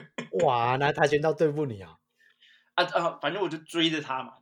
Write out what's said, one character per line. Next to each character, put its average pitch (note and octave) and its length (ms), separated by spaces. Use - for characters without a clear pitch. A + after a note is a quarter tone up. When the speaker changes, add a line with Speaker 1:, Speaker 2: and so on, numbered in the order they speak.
Speaker 1:
哇， B2 340
那 C#3+ 140
跆 D3+ 140
拳 D3 160
道 D#3 100
对 D#3 180
付 D3+ 140
你 G#2+ 160
啊？ F2 180
Speaker 2:
啊， F3 100
啊， E3+ 380
反 D#3 100
正 G3+ 80
我 F3 80
就 D#3 100
追 E3 300
着 D#3 120
他 C3 240
嘛， A#2 180